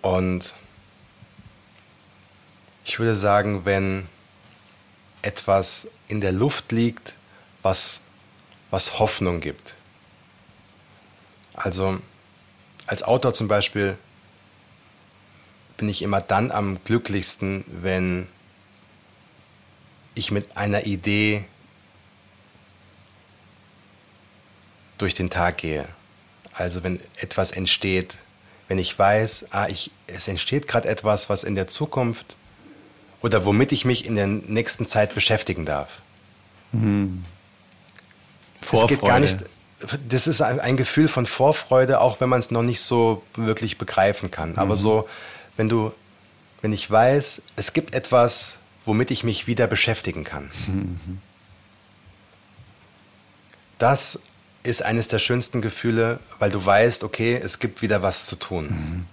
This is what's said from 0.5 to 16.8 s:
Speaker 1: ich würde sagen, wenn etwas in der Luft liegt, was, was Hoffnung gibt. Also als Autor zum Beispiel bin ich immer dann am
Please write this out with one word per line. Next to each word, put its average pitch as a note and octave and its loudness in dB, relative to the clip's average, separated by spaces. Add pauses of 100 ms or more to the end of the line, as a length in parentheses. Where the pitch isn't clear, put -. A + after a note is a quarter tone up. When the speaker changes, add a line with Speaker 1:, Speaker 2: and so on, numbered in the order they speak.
Speaker 1:
ich - -8
würde A2+ 2
sagen, G2+ 2
wenn F#2+ 0 (1120)
etwas - 0 (200)
in G#2+ -4
der F#2+ 0
Luft A2+ -2
liegt, A#2 -2 (460)
was, - 0 (720)
was - -2
Hoffnung F#2 2
gibt. - -10 (1800)
Also F#2+ -4 (880)
als - -4
Autor B2 2
zum A2 -2
Beispiel G2 0 (1800)
bin G#2+ -2
ich G2 -6
immer G2 0
dann G#2 0
am G2 -4